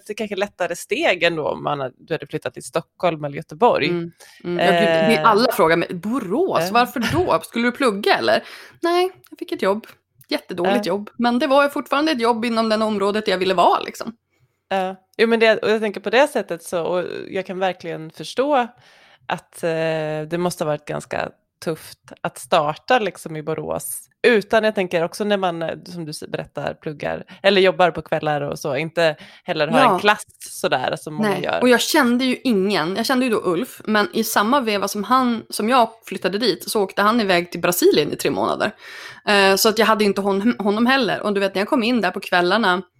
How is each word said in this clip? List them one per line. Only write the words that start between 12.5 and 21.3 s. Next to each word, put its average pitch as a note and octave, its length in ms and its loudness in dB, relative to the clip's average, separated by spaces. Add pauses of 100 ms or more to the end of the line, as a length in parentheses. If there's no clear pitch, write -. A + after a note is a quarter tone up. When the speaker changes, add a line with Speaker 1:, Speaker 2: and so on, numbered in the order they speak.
Speaker 2:
den G#3+ 140 2
området G#3+ 460 0
jag F#3 100 0
ville F#3 160 2
vara, F3 260 4
liksom. - 360 -10 (520)
Speaker 1:
Ja. F#3+ 280 -2 (200)
Jo, A3+ 120 2
men A3+ 120 4
det, A3 180 6
och - 120 0
jag A3 100 2
tänker G#3 200 -4
på G3+ 100 -6
det C4 180 4
sättet G3 340 -4
så, E3+ 200 -4
och F3 220 -2 (240)
jag F#3+ 180 -6
kan F3+ 120 -10
verkligen E3+ 520 -6
förstå B3 580 -2 (580)
att, - 380 -8
eh, D#3+ 640 -2
det E3+ 100 -4
måste F3 260 -2
ha D3+ 60 -2
varit D3+ 140 -4
ganska - 460 -6 (340)